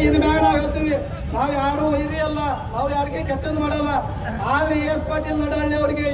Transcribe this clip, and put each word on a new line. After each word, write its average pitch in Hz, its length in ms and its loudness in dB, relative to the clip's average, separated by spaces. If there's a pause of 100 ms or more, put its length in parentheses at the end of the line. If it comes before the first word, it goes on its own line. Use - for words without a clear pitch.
ಇನ್ 147 120 4
ಮ್ಯಾಗ 294 240 4
ನಾವ್ 214 180 4
ಹೇಳ್ತೀವಿ, 302 360 0 (380)
ನಾವ್ 277 200 0
ಯಾರು 285 380 0
ವೈರಿ 294 340 0
ಅಲ್ಲ, 302 140 -2 (340)
ನಾವ್ 262 220 0
ಯಾರಿಗೆ 285 320 -2
ಕೆಟ್ಟದ್ 302 320 -2
ಮಾಡಲ್ಲ. 294 300 0 (600)
ಆದ್ರೆ 311 280 2
ಎ 285 60 -2
ಎಸ್ 214 240 0
ಪಾಟೀಲ್ 247 300 -2
ನಡಹಳ್ಳಿ 294 360 0
ಅವ್ರಿಗೆ 294 380 0